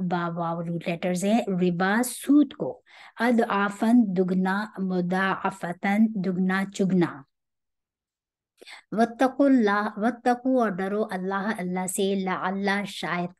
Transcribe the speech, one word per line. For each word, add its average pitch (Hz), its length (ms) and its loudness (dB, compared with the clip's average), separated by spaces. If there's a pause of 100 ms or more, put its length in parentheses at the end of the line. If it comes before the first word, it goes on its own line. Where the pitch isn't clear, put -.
बा, 175 260 -2
वाव 170 340 -4
रूट 170 260 -6
लेटर्स 180 360 -2
हैं। 196 360 0
रिबा, 185 420 2
सूद 277 520 2
को। - 300 -8 (380)
अदआफन, 226 800 4
दुगना, 190 760 0
मुदाअफतन, 190 1300 0 (100)
दुगना 185 460 0
चुगना। 185 600 0 (1700)
वत्तकुल्लाह, 226 1080 2
वत्तकु, 247 580 0
और 220 120 2
डरो 196 300 -2
अल्लाह, 196 500 -4
अल्लाह 185 360 -4
से, 196 280 -2
लअल्ला, 190 720 -2
शायद 175 440 -6 (100)